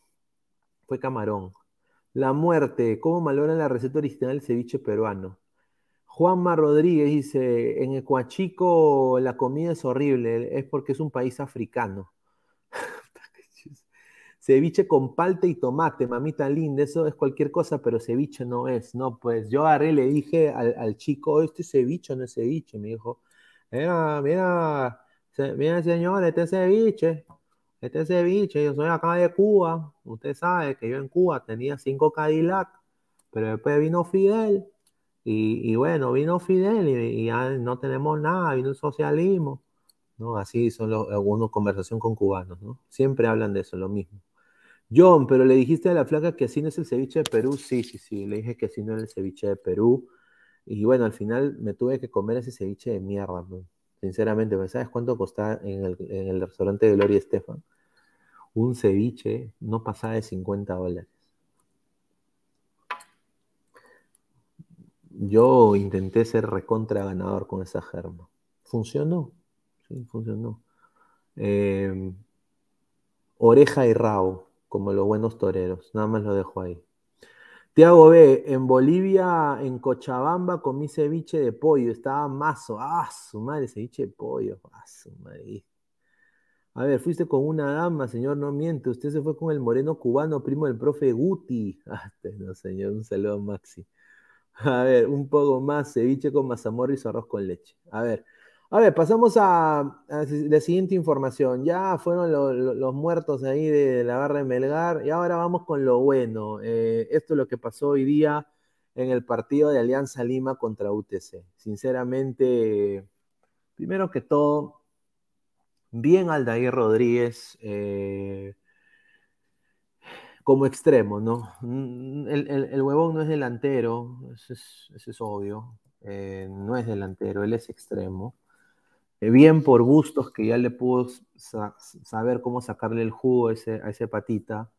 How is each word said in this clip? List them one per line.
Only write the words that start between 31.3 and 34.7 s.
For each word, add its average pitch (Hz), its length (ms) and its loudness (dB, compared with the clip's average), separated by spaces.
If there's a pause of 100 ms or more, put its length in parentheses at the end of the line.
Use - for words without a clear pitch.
tenía 127 320 -6
cinco 139 340 0
Cadillac, 160 580 0 (600)
pero 110 200 -4
después 147 280 0
vino 165 260 0
Fidel, 196 600 2 (580)